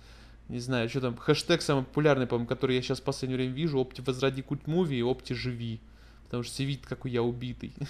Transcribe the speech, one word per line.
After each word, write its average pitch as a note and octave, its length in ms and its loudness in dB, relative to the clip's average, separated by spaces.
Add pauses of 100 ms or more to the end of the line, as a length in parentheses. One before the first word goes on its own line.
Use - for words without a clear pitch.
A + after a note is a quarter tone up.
(480)
не A#2+ 120 -6
знаю, A#2+ 300 0
что C3 120 0
там, B2 160 0
хэштег - 440 2
самый C#3 220 2
популярный, C#3 440 4
по-моему, A#2+ 200 0
который B2+ 280 0
я B2+ 60 2
щас B2+ 180 -2
в - 40 -14
последнее C3 340 -2
время B2+ 160 -2
вижу, C#3+ 260 0
"Опти C3 220 -2
возроди C3+ 400 0
культ - 260 -6
муви" D#3 300 2
и A#2+ 60 2
"Опти B2+ 300 0
живи". A#2 480 -4 (440)
Потому A#2+ 180 -4
что A2+ 100 -10
все C3+ 120 -2
видят, C#3 200 -4
какой B2+ 260 -6
я A#2+ 100 2
убитый. B2 520 -4 (160)